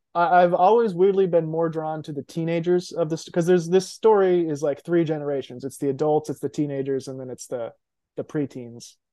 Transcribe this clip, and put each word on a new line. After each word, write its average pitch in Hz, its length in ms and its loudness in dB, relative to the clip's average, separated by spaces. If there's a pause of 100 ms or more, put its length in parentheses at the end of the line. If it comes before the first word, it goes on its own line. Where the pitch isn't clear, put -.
(140)
I, 175 300 4
I've 175 100 4
always 208 400 4
weirdly 190 340 4
been 170 200 2
more 160 220 -2
drawn 156 340 -6
to 160 80 -10
the 139 120 -8
teenagers 170 680 -2
of 170 180 -2
this, 160 200 -6
'cause 170 160 0
there's, 170 240 2
this 185 200 2
story 190 580 2
is, 147 140 -4
like, 147 220 -2
three 170 220 2
generations. 143 580 -6
It's 131 140 -10
the 143 120 -2
adults, 151 400 0
it's 143 120 -8
the 143 80 -4
teenagers, 135 580 -4
and 131 120 -12
then 131 100 -12
it's 120 180 -14
the, 117 240 -8 (460)
the 135 80 -8
preteens. 123 720 -8 (180)